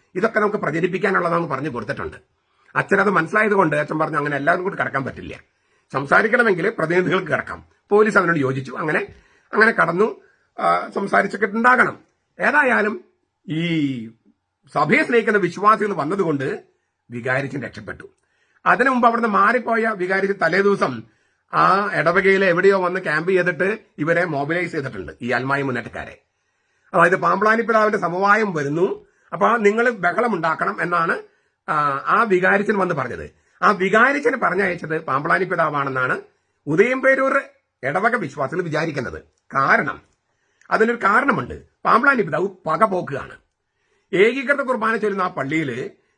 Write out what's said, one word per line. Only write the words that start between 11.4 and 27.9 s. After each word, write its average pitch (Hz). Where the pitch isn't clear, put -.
ഏതായാലും 226
ഈ 151
സഭയെ 175
സ്നേഹിക്കുന്ന 226
വിശ്വാസികൾ 202
വന്നതുകൊണ്ട് 160
വികാരിച്ചൻ 131
രക്ഷപ്പെട്ടു. 95
അതിനു 240
മുമ്പ് 247
അവിടുന്ന് 226
മാറിപ്പോയ 220
വികാരിച്ചൻ 190
തലേ 170
ദിവസം 190
ആ 180
ഇടവകയിലെ 185
എവിടെയോ 185
വന്ന് 180
ക്യാമ്പ് 160
ചെയ്തിട്ട് 180
ഇവരെ 165
മൊബിലൈസ് 165
ചെയ്തിട്ടുണ്ട്, 104
ഈ 120
അൽമായ 131
മുന്നേറ്റക്കാരെ. 117
അതായത് 175
പാമ്പ്ലാനി 196
പിതാവിന്റെ 214